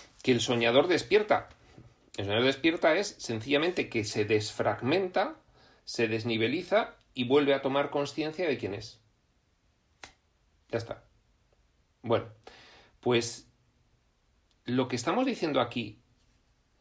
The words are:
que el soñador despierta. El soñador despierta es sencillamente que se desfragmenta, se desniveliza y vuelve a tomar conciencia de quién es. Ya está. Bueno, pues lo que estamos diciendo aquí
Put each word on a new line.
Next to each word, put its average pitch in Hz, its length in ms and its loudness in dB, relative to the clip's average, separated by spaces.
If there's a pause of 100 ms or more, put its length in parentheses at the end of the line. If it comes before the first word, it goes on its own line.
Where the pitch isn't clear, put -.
(240)
que 131 80 4
el 120 80 4
soñador 117 480 4
despierta. 190 640 2 (680)
El 101 80 -6
soñador 107 200 2
despierta 160 500 2
es 175 220 -4
sencillamente 139 720 -2
que 110 140 -2
se 107 220 -2
desfragmenta, 139 1120 0 (500)
se 117 220 -2
desniveliza 120 880 0 (180)
y 127 120 -4
vuelve 139 280 4
a 135 80 0
tomar 139 280 0
conciencia 156 580 -4
de 131 100 0
quién 101 160 -6
es. - 260 -12 (1700)
Ya 117 80 -2
está. - 260 -10 (1000)
Bueno, 113 240 0 (720)
pues 117 460 0 (1160)
lo 123 220 0
que 127 80 -6
estamos 196 300 0
diciendo 156 340 -2
aquí 113 400 -6 (800)